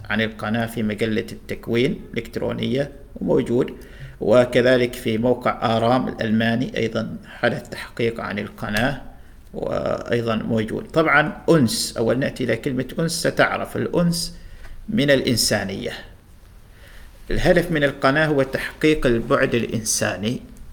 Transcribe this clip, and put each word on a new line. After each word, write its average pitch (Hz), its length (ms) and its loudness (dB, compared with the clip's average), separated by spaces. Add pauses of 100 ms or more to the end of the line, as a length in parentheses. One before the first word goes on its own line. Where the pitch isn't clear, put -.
(100)
عن 104 100 0
القناة 110 460 -2
في 110 160 -4
مجلة 107 500 0
التكوين 117 680 -2 (120)
الإلكترونية 117 800 -4 (260)
وموجود، 127 540 0 (500)
وكذلك 123 760 4
في 113 240 -2
موقع 117 580 2
آرام 120 320 2
الألماني 113 680 0
أيضا 113 400 -2 (240)
حدث - 280 0
تحقيق - 520 -4
عن 101 180 -6
القناة 110 640 -2 (540)
وأيضا - 840 -2
موجود. 110 480 -2
طبعا 156 480 4 (180)
أنس، 147 460 2
أول 117 220 2
نأتي 135 260 -2
إلى 113 120 2
كلمة 131 280 -2 (140)
أنس، 165 140 0
ستعرف 98 640 0
الأنس - 580 0 (540)
من 143 220 2
الإنسانية. 104 800 2 (1400)
الهدف 160 400 4
من 147 140 2
القناة 139 420 2
هو 147 160 4
تحقيق - 640 0
البعد 123 480 2
الإنساني، 110 840 -2 (320)